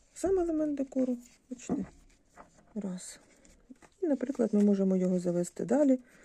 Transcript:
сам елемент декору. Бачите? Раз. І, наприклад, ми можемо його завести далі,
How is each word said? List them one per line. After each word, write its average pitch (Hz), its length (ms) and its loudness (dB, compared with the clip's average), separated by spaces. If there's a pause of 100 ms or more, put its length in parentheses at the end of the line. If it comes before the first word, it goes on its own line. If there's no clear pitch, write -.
(140)
сам 370 240 0
елемент 311 360 -2
декору. 262 440 -4 (320)
Бачите? - 340 -6 (920)
Раз. 190 460 -10 (800)
І, 370 40 -2
наприклад, 262 480 0
ми 208 100 6
можемо 196 320 4
його 185 220 2
завести 175 460 -2
далі, 262 340 4 (260)